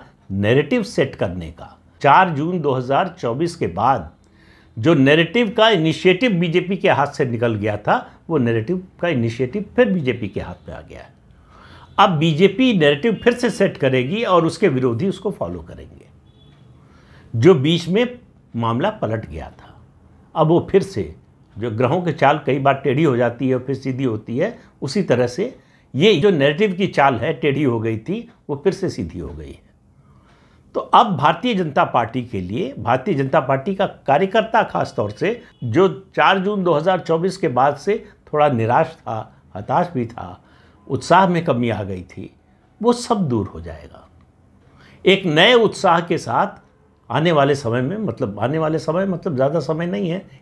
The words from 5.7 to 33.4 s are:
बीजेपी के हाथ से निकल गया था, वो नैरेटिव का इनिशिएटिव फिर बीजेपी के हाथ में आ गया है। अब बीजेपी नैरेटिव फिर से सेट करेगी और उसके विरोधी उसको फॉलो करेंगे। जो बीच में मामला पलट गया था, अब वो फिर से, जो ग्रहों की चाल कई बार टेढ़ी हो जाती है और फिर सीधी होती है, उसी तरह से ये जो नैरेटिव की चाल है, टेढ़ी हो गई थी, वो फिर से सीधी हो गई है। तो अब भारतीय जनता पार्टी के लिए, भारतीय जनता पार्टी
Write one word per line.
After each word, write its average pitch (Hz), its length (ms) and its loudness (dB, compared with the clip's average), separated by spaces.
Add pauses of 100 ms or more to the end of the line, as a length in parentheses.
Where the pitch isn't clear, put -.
बीजेपी 175 440 -2
के 180 120 0
हाथ 139 180 2
से 139 180 -2
निकल 117 300 -2
गया 104 220 -4
था, 214 320 -2 (200)
वो 165 80 0
नैरेटिव 117 460 -2 (180)
का 170 60 -2
इनिशिएटिव 127 580 -2 (100)
फिर 240 160 4
बीजेपी 123 360 -2
के - 140 -8
हाथ - 280 -14
में - 60 -14
आ - 60 -16
गया - 180 -20
है। - 140 -20 (840)
अब 202 100 6
बीजेपी 190 640 2
नैरेटिव 156 500 2
फिर 240 100 4
से 240 160 -2
सेट - 280 -2
करेगी 135 460 0
और 180 220 4
उसके 185 220 0
विरोधी 131 420 0
उसको 190 220 -6
फॉलो 87 280 -8
करेंगे। - 480 -20 (1300)
जो 147 220 6
बीच 160 320 0
में 240 320 -2 (360)
मामला 117 360 0
पलट 113 340 -6
गया 76 260 -14
था, - 240 -20 (600)
अब 156 120 2
वो 175 240 2
फिर 190 120 2
से, 82 320 -8 (400)
जो 110 160 -6
ग्रहों 127 300 0
की 175 100 -4
चाल 151 340 2
कई 139 140 -2
बार 139 140 2
टेढ़ी 135 300 -2
हो 135 140 2
जाती 120 320 -2
है 127 60 2
और 123 80 -4
फिर 139 120 -6
सीधी 131 280 -6
होती 117 340 -4
है, 208 200 -4 (240)
उसी 170 220 -2
तरह 123 240 2
से 220 280 -6 (380)
ये 190 220 4
जो 156 140 4
नैरेटिव 160 440 2
की 180 140 -2
चाल 139 280 2
है, 131 180 -4
टेढ़ी 151 300 0
हो 117 160 0
गई 113 180 -2
थी, 202 300 -8 (220)
वो 139 140 -6
फिर 190 100 2
से 190 160 -6
सीधी 90 300 -10
हो 78 100 -10
गई 73 220 -14
है। - 160 -20 (1080)
तो - 40 -2
अब 202 380 4
भारतीय 170 380 0
जनता 170 280 0
पार्टी 123 400 0
के 107 180 -8
लिए, 123 380 -6
भारतीय 131 340 0
जनता 139 260 0
पार्टी 135 360 -2